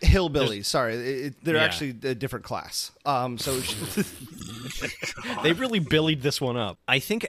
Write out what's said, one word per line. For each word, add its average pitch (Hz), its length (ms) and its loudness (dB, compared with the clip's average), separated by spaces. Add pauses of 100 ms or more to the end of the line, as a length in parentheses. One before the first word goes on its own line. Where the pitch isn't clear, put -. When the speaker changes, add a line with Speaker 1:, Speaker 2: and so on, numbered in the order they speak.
Speaker 1:
hillbilly, 151 540 6
Speaker 2:
there's 101 120 -6
Speaker 1:
sorry. 123 280 2
It, 131 300 -4
it, 135 80 -8 (100)
they're 160 120 2
Speaker 2:
Yeah. 156 80 4
Speaker 1:
actually 147 260 0 (120)
a 131 120 0
different 117 300 -6
class. - 460 -6 (160)
Um, 127 320 0
so - 220 -2
Speaker 2:
<laughs> - 1800 -6
They 160 100 6
really 226 260 0
billied 156 440 2
this 139 180 0
one 123 160 0
up. 104 220 -4 (100)
I 127 100 4
think 143 300 -2